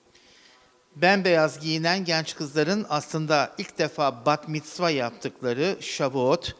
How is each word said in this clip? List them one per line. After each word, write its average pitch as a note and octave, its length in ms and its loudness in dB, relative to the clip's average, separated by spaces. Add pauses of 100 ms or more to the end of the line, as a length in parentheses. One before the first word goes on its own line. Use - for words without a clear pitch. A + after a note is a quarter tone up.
(960)
Bembeyaz E3 640 4
giyinen D#3+ 440 0
genç D#3+ 300 -2
kızların D#3 540 0
aslında D3+ 680 0
ilk - 200 -12
defa C#3 480 0
bat D3+ 220 0
mitzva D#3 420 -4
yaptıkları B2+ 880 -2
Shavuot C3+ 800 0